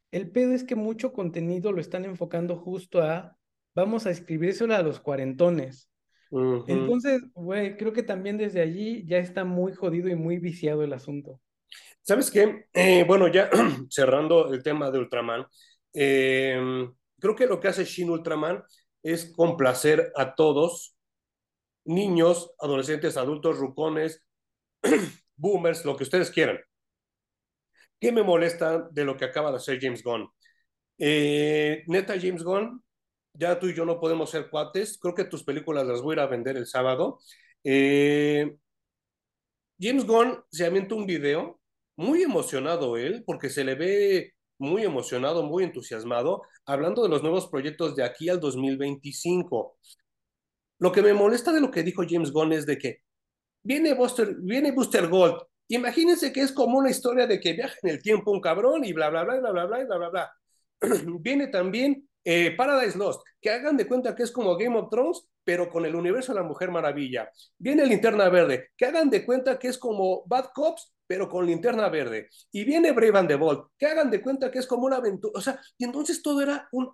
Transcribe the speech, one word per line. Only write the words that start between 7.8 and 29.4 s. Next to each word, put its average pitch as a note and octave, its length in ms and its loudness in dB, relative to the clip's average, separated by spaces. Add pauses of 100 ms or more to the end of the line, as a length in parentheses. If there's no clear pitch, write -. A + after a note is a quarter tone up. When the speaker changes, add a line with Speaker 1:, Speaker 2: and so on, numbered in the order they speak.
Speaker 1:
que A#3 100 -2
también G3+ 340 -6
desde G3 240 -2
allí F#3+ 460 -4
ya F3+ 120 2
está F3+ 260 -4
muy F3+ 280 -2
jodido F3 360 -2
y F3 60 0
muy E3+ 240 -2
viciado D3+ 440 -2
el C#3+ 100 -4
asunto. C#3+ 480 -12 (600)
Speaker 2:
¿Sabes B3 300 2
qué? G#3+ 420 4
Eh, F3+ 340 8
bueno, F#3 200 6
ya F#3 240 4
<clears throat> D#3 380 2
cerrando C#3+ 640 4
el C3 100 -6
tema D3+ 280 -2
de C3+ 80 0
Ultraman, A#2+ 460 -4 (480)
em, C3 1000 0 (260)
creo G#3+ 160 0
que B3 120 4
lo G3 120 0
que G3 100 -2
hace F#3+ 160 -2
Shin E3+ 240 -4
Ultraman E3 540 -4 (400)
es E3 280 -6
complacer D#3 840 2
a C3+ 200 -2
todos, D#3 600 2 (920)
niños, F3 720 2
adolescentes, D3 580 -2
adultos, D3+ 400 -2
rucones, D#3 680 -4 (560)
<clears throat> - 560 0
boomers, E3+ 480 -2
lo C#3 120 -2
que C3+ 60 -6
ustedes F3 280 0
quieran. A#2+ 280 0 (1400)
¿Qué A#3+ 120 0
me A3 120 2
molesta E3+ 680 0
de D3 140 -4
lo C3+ 120 -4
que C3+ 80 -4
acaba D3+ 260 -4